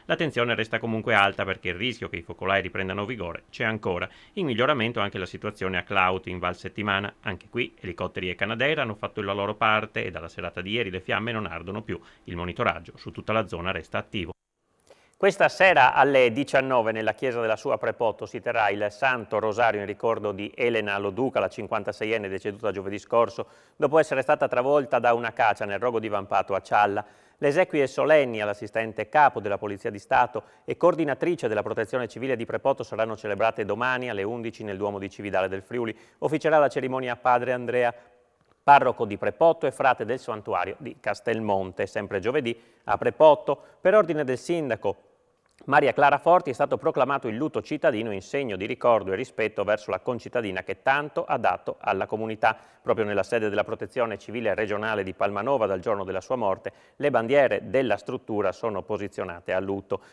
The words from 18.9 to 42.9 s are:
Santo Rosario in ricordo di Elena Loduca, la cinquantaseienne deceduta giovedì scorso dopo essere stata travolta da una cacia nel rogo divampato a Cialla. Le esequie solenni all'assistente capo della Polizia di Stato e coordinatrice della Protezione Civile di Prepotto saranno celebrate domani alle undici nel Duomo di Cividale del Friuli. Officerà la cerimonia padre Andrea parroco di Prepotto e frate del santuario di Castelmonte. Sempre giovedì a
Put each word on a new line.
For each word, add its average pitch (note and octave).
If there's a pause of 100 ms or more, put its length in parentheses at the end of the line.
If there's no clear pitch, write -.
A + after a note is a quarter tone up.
Santo A#2+
Rosario G#2+
in G2+
ricordo G#2
di G2+
Elena A2
Loduca, G2+
la F#2+
cinquantaseienne A2
deceduta G2+
giovedì G2
scorso A#2 (300)
dopo D3+
essere C#3
stata D3
travolta C3
da A#2+
una A#2
cacia A2
nel G2+
rogo A#2
divampato G2+
a F#2+
Cialla. G#2 (320)
Le C#3+
esequie D3+
solenni C3
all'assistente G#2+
capo C#3+
della G2+
Polizia G#2
di G2+
Stato B2 (220)
e B2+
coordinatrice D#3+
della G#2
Protezione A2+
Civile B2
di A2+
Prepotto -
saranno A2
celebrate G#2+
domani B2
alle G2
undici A#2
nel G2+
Duomo G2+
di G2
Cividale F#2+
del F#2+
Friuli. A#2 (220)
Officerà D3+
la C#3+
cerimonia B2+
padre B2
Andrea A#2+ (680)
parroco C3
di G#2
Prepotto D#3+
e C3
frate B2+
del A2
santuario G2
di -
Castelmonte. G#2
Sempre G#2
giovedì A#2 (260)
a G2+